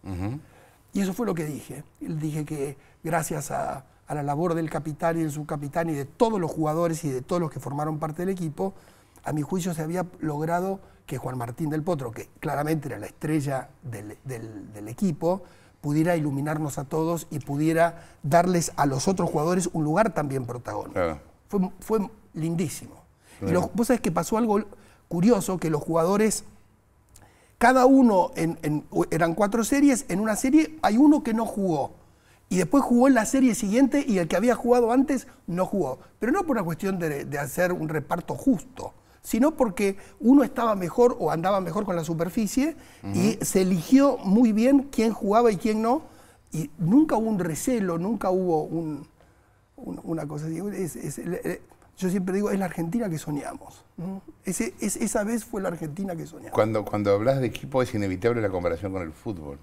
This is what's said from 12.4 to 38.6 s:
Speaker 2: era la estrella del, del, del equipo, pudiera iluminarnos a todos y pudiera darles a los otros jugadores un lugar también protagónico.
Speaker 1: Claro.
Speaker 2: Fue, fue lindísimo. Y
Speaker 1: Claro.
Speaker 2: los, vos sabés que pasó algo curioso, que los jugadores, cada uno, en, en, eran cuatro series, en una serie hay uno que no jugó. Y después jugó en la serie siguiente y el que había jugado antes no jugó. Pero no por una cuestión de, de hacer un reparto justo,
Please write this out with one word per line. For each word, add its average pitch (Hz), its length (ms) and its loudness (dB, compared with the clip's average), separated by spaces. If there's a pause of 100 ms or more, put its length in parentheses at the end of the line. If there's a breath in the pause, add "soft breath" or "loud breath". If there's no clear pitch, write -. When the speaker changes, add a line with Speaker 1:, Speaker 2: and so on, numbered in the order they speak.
Speaker 2:
era 107 100 -8
la 107 80 -10
estrella 143 600 -2 (140)
del, 107 420 -12
del, 113 480 -12
del 104 160 -12
equipo, 170 540 0 (380 loud breath)
pudiera 160 360 2
iluminarnos 147 600 -4
a 143 60 -6
todos 160 460 -2
y 147 100 -8
pudiera 156 640 0 (180 loud breath)
darles 170 540 4
a 143 100 2
los 135 220 0
otros 180 200 0
jugadores 170 460 0
un 160 100 0
lugar 175 300 2
también 135 320 -4
protagónico. 117 480 -8
Speaker 1:
Claro. 82 260 -2 (280)
Speaker 2:
Fue, 185 220 0 (100)
fue 214 300 -2 (240)
lindísimo. 165 680 -4 (320 soft breath)
Y 101 100 -6
Speaker 1:
Claro. 170 60 0 (100)
Speaker 2:
los, - 120 -8
vos 226 140 0
sabés 240 120 2
que 190 120 -2
pasó 175 260 -2
algo 214 220 2 (480 soft breath)
curioso, 190 500 2
que 160 100 -2
los 151 140 0
jugadores, 190 600 2 (1120 soft breath)
cada 254 260 6
uno, 247 500 6
en, 165 280 -2
en, 151 240 -2 (240)
eran 165 240 2
cuatro 208 280 2
series, 277 460 4
en 196 120 -2
una 220 160 0
serie 302 440 2
hay 208 160 4
uno 294 260 8
que 226 120 -2
no 226 100 0
jugó. 175 480 -2 (560 soft breath)
Y - 80 -2
después 180 260 4
jugó 247 260 6
en 269 60 8
la 220 120 4
serie 262 280 4
siguiente 247 520 2
y 208 120 2
el 170 100 0
que 190 80 0
había 226 180 4
jugado 240 360 4
antes 262 360 0 (200 loud breath)
no 180 200 -2
jugó. 151 320 -2 (200 loud breath)
Pero 240 140 0
no 392 120 2
por 311 120 -2
una 214 80 -2
cuestión 185 340 -4
de, 151 280 -4
de 139 120 -6
hacer 175 340 0
un 160 180 -4
reparto 156 440 -4
justo, - 600 -2 (280 soft breath)